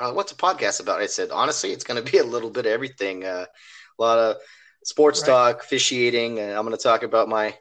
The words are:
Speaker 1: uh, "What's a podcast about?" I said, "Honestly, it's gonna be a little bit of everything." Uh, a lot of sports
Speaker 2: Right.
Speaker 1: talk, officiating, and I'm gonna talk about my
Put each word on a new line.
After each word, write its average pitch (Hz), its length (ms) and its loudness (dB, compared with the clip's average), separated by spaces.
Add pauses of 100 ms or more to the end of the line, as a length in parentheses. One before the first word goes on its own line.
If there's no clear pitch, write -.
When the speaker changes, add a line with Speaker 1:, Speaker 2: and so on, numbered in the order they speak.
Speaker 1:
uh, 123 120 -4
"What's 190 200 -4
a - 40 -20
podcast 123 440 0
about?" 92 200 -2
I 104 60 0
said, 92 240 -4
"Honestly, 143 420 -2
it's - 120 -10
gonna 120 180 -6
be 131 160 2
a 143 60 4
little 113 260 -4
bit 117 160 -4
of 107 60 2
everything." 101 520 -6
Uh, 90 220 -8 (520)
a 110 40 -2
lot 113 160 4
of 110 180 2 (460)
sports 147 380 4
Speaker 2:
Right. 147 80 -6
Speaker 1:
talk, 123 340 4
officiating, 120 760 0
and 101 120 -6
I'm 107 120 -4
gonna 113 120 -4
talk 113 280 2
about 110 240 2
my 107 320 -2